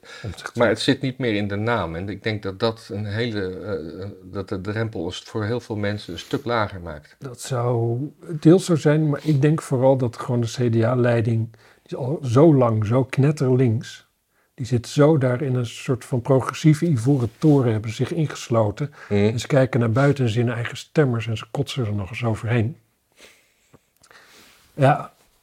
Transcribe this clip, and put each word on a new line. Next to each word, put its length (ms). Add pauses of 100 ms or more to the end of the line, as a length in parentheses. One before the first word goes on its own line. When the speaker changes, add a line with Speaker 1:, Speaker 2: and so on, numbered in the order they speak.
(240)
Speaker 1:
Omtzigt. 320
Speaker 2:
Maar 120
het 120
zit 220
niet 160
meer 180
in 120
de 80
naam. 400
En 140
ik 140
denk 200
dat 160
dat 320
een 140
hele, 540
eh, 500 (140)
dat 260
de 120
drempel 460
is 180
voor 200
heel 140
veel 160
mensen 380
een 60
stuk 260
lager 360
maakt. 380
Speaker 1:
Dat 220
zou 580 (300)
deels 360
zo 100
zijn, 340
maar 140
ik 180
denk 200
vooral 360
dat 200
gewoon 240
de 60 (220)
C 40
D 100
A-leiding, 680
die 80 (240)
is 120
al 280
zo 320
lang 300
zo 180
knetterlinks. 1040 (440)
Die 160
zit 180
zo 300
daar 240
in 140
een 100
soort 400
van 160
progressieve 640
ivoren 520
toren, 340
hebben 180
ze 60
zich 160
ingesloten. 840 (160)
Speaker 2:
Mhm. 40 (100)
Speaker 1:
En 160
ze 80
kijken 320
naar 120
buiten 340
en 60
zien 160
hun 80
eigen 220
stemmers 500
en 100
ze 140
kotsen 340
er 80
nog 160
eens 140
overheen. 540 (2000)
Ja, 400 (300)